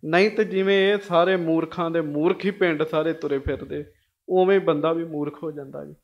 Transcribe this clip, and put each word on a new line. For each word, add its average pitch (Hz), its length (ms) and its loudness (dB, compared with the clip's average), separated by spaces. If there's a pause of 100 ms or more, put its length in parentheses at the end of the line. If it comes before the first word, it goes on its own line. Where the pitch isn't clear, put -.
ਨਹੀਂ 175 280 2
ਤੇ 214 140 0
ਜਿਵੇਂ 190 480 2
ਇਹ 208 60 0
ਸਾਰੇ 185 380 2
ਮੂਰਖਾਂ 165 540 -2
ਦੇ 165 100 0
ਮੂਰਖ 156 440 0
ਹੀ 196 60 2
ਪਿੰਡ 170 320 0
ਸਾਰੇ 156 300 0
ਤੁਰੇ 139 260 -2
ਫਿਰਦੇ, 139 460 -6 (440)
ਉਵੇਂ 185 320 4
ਬੰਦਾ 160 320 2
ਵੀ 165 120 -2
ਮੂਰਖ 147 380 -8
ਹੋ 160 80 -8
ਜਾਂਦਾ 143 340 -12
ਜੀ। 147 200 -18